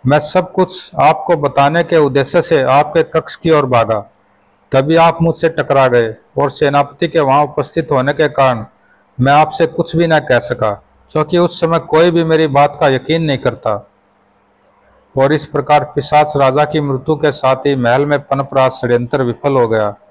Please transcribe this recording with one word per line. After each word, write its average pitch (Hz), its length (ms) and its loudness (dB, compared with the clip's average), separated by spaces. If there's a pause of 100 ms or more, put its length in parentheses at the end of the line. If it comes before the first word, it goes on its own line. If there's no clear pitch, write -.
मैं 143 140 2
सब 180 320 -4
कुछ - 400 -4 (100)
आपको 160 340 2
बताने 143 480 0
के 170 140 0
उद्देश्य 143 440 0
से 151 220 0
आपके 151 400 0
कक्ष - 320 -6
की 165 160 -2
ओर 147 140 2
भागा, 113 340 0 (720)
तभी 139 240 0
आप 165 260 4
मुझसे 165 280 0
टकरा 135 380 0
गए 117 280 0 (220)
और 139 140 -2
सेनापति 143 560 -2
के 160 120 0
वहां 143 280 2
उपस्थित 147 440 -6
होने 135 220 0
के 151 140 0
कारण 127 380 0 (540)
मैं 135 140 2
आपसे 151 320 2
कुछ 160 300 -6
भी 170 120 2
न 160 120 2
कह 127 200 0
सका, 110 320 -4 (400)
क्योंकि 156 260 -2
उस 175 240 -2
समय 165 180 0
कोई 165 320 2
भी 165 120 0
मेरी 160 240 0
बात 143 340 2
का 156 60 2
यकीन 151 360 -2
नहीं 143 140 -2
करता। 110 500 -4 (1300)
और 135 160 2
इस 147 120 -4
प्रकार 147 380 0
पिशाच 151 540 0
राजा 139 260 2
की 151 160 -2
मृत्यु 143 360 -2
के 147 160 -2
साथ 131 240 0
ही 139 200 -2
महल 127 300 0
में 147 140 -2
पनप 139 340 -4
रहा 131 160 4
षड्यंत्र 120 540 -2
विफल 123 320 -2
हो 123 120 2
गया। 107 280 -2 (160)